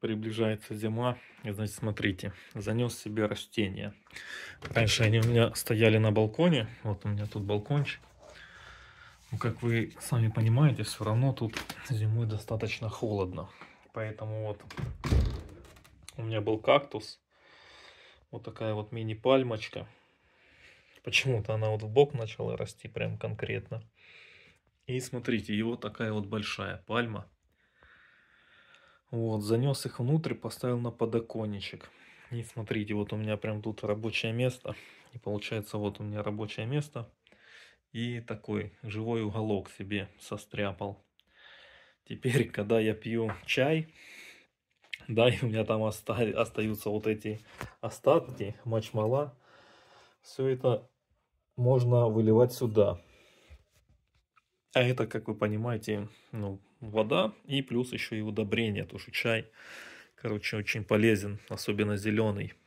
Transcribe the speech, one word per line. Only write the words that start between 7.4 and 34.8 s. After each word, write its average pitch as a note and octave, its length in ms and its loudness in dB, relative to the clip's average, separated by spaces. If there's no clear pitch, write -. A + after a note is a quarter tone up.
балкончик. G#2 580 0
Ну, A2 60 -4
как - 220 -2
вы A#2 380 0
сами A2+ 300 2
понимаете, A2+ 560 6
все - 180 -6
равно A#2 300 2
тут A2+ 260 -4
зимой A2 380 2
достаточно A2 600 -4
холодно. F#2+ 600 -2
Поэтому G#2+ 540 -6
вот G#2 160 -6
у B2 60 -8
меня A2+ 180 -2
был G#2+ 160 0
кактус. C3+ 640 0
Вот A#2 140 -14
такая A2 300 -6
вот G#2+ 180 -8
мини-пальмочка. A2+ 960 2
Почему-то A2+ 520 0
она A2 160 0
вот G#2+ 120 -2
в G#2+ 60 -8
бок C#3 260 6
начала A2+ 420 -6
расти A2 300 -10
прям A2 320 -6
конкретно. A2 640 -6
И B2+ 140 -4
смотрите, A#2+ 540 -4
и G#2+ 80 0
вот A#2 180 -2
такая A2 320 -4
вот G#2 140 -4
большая G2+ 500 -6
пальма. A2 420 -4
Вот, A2+ 300 0
занес A#2+ 440 2
их - 140 -8
внутрь, C#3+ 340 2
поставил B2 440 -4
на A#2+ 120 -2
подоконничек. A2+ 1000 -4
И A#2 100 -4
смотрите, G#2+ 520 -4
вот G#2 180 -2
у A2 40 -4
меня G#2+ 200 -2
прям G#2+ 260 -6
тут A2 220 -6
рабочее A2 480 -2
место. B2 420 -2